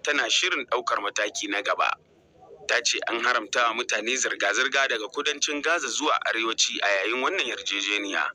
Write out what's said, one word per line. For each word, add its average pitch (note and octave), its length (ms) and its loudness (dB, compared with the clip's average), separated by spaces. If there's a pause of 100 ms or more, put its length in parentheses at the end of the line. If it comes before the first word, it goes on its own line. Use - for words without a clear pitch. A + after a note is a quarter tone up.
tana C#3+ 260 2
shirin E3+ 380 2
ɗaukar A#2+ 320 0
mataki G#2 500 -2
na G2+ 140 -2
gaba. F2+ 300 2 (760)
Ta A#2 140 2
ce - 240 0
an A2+ 140 -2
haramta A#2+ 480 0
wa A2+ 60 0
mutane A#2 420 -2
zirga-zirga A#2 720 2
daga A2 200 -2
kudancin D3 540 -2
Gaza D#3 260 2
zuwa C3 380 2
arewaci A2 560 0
a G2+ 60 2
yayin G#2 340 2
wannan F3 240 0
yarjejeniya. G2+ 880 -2